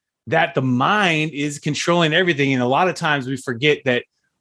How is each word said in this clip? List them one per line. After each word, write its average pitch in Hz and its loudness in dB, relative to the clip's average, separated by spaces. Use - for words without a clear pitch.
that 165 0
the 143 -2
mind 156 0
is 143 -6
controlling 160 0
everything. 156 2
And 127 0
a 123 2
lot 156 2
of 170 -4
times 147 -2
we 135 -6
forget 127 0
that 123 0